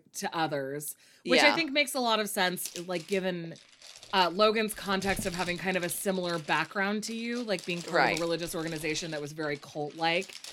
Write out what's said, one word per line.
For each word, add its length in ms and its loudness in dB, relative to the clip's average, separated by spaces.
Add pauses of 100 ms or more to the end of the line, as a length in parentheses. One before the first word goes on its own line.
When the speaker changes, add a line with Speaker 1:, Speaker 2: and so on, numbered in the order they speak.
(160)
Speaker 1:
to 200 -4
others. 580 -2 (300)
Which 180 6
I 60 10
Speaker 2:
Yeah. 80 4
Speaker 1:
think 160 0
makes 220 2
a 60 0
lot 200 4
of 80 0
sense, 480 0 (120)
like, 180 -4
given, 480 -2 (580)
uh, 200 6
Logan's 400 4
context 540 0
of 80 -4
having 240 -2
kind 180 0
of 80 0
a 40 0
similar 500 -2
background 640 0
to 100 -6
you, 280 -4
like, 240 -2
being 160 -4
part 120 -4
Speaker 2:
Right. 200 6
Speaker 1:
of 40 0
a 40 0
religious 320 -2
organization 560 -4
that 100 -4
was 120 -8
very 260 -4
cult-like. 760 -2 (180)